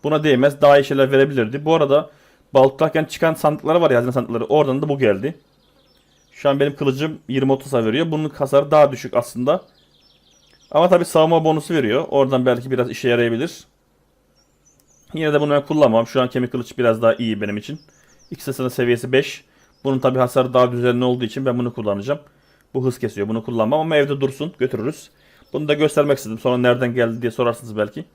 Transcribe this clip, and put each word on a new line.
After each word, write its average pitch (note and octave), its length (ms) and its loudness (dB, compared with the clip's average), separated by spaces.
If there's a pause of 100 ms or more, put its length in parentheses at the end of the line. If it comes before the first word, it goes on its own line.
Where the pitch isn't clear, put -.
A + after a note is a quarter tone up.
buna D3+ 200 0
değmez. C#3 360 2
Daha C#3+ 180 8
iyi C#3 60 4
şeyler C#3 280 2
verebilirdi. C#3 520 2
Bu D#3+ 100 2
arada D3 360 2 (440)
balık C3+ 160 6
tutarken D#3 340 -2
çıkan D#3+ 300 -2
sandıkları D3+ 460 0
var D#3 100 2
ya, A#2+ 80 4
hazine B2 140 -2
sandıkları. A2+ 320 -4
Oradan C#3+ 380 0
da D#3 60 -4
bu C#3 100 -4
geldi. A2+ 400 0 (960)
Şu - 160 -2
an C#3 120 0
benim C#3+ 160 0
kılıcım D3 420 -4 (100)
yirmi C3+ 240 0
otuz C3+ 140 -4
hasar B2 200 0
veriyor. D#3 240 -2
Bunun D#3 200 -4
hasarı C#3 400 0
daha D3+ 220 6
düşük B2 220 -12
aslında. B2 500 -2 (1040)
Ama E3 180 2
tabii F3 160 4
savunma D#3+ 400 2
bonusu D#3+ 300 -2
veriyor. B2+ 340 0
Oradan C3 380 2
belki B2 240 -2
biraz B2 200 2
işe - 180 -4
yarayabilir. A#2+ 560 -2 (1500)
Yine D#3 180 -2
de D3 80 4
bunu D3 120 0
ben C#3+ 140 2
kullanmam. A#2 400 2
Şu C3+ 140 -2
an B2+ 100 0
kemik B2 220 -4
kılıç B2+ 260 -8
biraz A#2 240 0
daha A2+ 120 4
iyi A2 260 -4
benim G#2 160 -6
için. C#3 240 -12 (500)
İkisi C#3 340 -8
de B2+ 60 -2
seviyesi B2 420 -2
beş. - 320 -2 (400)
Bunun C3+ 140 -2
tabii B2+ 200 0
hasarı B2+ 360 0
daha B2 180 4
düzenli B2 320 0
olduğu B2+ 200 -2
için C3 220 -6
ben B2 120 -2
bunu A#2+ 160 -4
kullanacağım. G#2 460 -4 (540)
Bu C3 100 -4
hız B2+ 140 -2
kesiyor. G2+ 300 -6
Bunu A2 160 -6
kullanmam A#2+ 360 0
ama D#3 160 0
evde C#3 240 0
dursun. C#3 380 -4
Götürürüz. B2+ 520 -6 (420)
Bunu D3 160 -4
da D3 60 2
göstermek D3 440 0
istedim. A2 200 -10
Sonra B2+ 180 -2
nereden B2 380 0
geldi A#2 280 -2
diye A#2 80 -2
sorarsınız A#2 460 -4
belki. G#2+ 280 -6 (100)